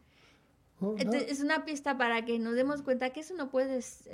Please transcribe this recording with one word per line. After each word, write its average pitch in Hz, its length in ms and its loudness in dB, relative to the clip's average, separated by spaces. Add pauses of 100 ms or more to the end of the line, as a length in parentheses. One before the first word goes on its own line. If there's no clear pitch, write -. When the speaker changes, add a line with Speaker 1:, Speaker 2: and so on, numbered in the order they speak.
(800)
Speaker 1:
Oh, 202 180 0
Speaker 2:
Entonces, 254 280 2
Speaker 1:
da. 294 60 -2
Speaker 2:
es 269 80 -2
una 302 240 2
pista 285 340 -2
para 233 260 2
que 233 140 0
nos 226 160 0
demos 269 280 2
cuenta 254 280 2
que 269 100 -8
eso 311 140 -10
no 294 160 -4
puede 262 280 2
s-, - 360 -12